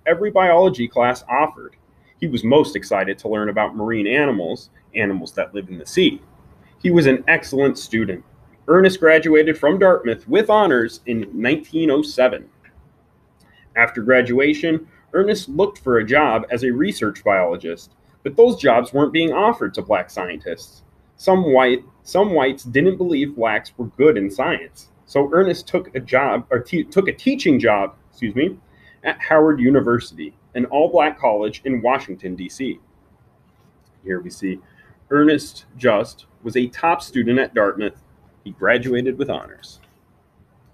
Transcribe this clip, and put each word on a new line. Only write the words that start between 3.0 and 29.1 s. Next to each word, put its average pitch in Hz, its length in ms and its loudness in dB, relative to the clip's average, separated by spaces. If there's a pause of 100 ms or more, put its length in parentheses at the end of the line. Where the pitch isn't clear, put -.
to 110 120 -10
learn 107 180 -4
about 101 260 -4
marine 107 320 -4
animals, 117 640 -2 (260)
animals 98 380 -4
that 92 220 -6
live 92 160 -12
in 92 80 -12
the 78 80 -18
sea. - 340 0 (640)
He 180 80 0
was 170 160 4
an 131 200 2
excellent 135 520 0
student. 98 440 -6 (460)
Ernest 185 320 4
graduated 156 560 4
from 160 220 0
Dartmouth 165 500 0
with 214 220 2
honors 156 560 2
in 113 260 -6
nineteen 156 580 -2
oh 143 120 2
seven. - 480 -2 (1300)
After 117 260 0
graduation, 135 840 0 (280)
Ernest 196 340 0
looked 202 300 -2
for 123 180 0
a 113 80 2
job 120 460 2
as 120 140 -2
a 127 60 0
research 127 540 -4
biologist, 87 720 -2 (300)
but 139 120 -8
those 233 240 6
jobs 123 320 2
weren't 143 200 0
being 160 200 0
offered 151 400 0
to 101 100 -8
black 92 280 -2
scientists. 90 720 -12 (320)
Some 185 380 0
white, 127 320 2 (180)
some 202 300 -2
whites 135 320 -2
didn't 147 320 0
believe 156 400 -4
blacks 113 420 -4
were 120 80 -8 (100)
good 139 200 4
in 98 160 -4
science, - 580 -6 (140)
so 143 280 -2
Ernest 175 360 0
took 185 260 -6
a 131 60 -8
job, 123 500 -2
or 123 80 0
te-, 156 240 -4
took 190 240 -2
a 147 60 -2
teaching 247 480 0
job, 101 340 0 (160)
excuse 107 240 -8
me, 160 240 -2 (460)
at - 160 -6